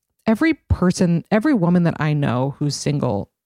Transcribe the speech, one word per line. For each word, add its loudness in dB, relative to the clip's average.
every 2
person, 0
every 2
woman 2
that 0
I 0
know -2
who's -2
single -4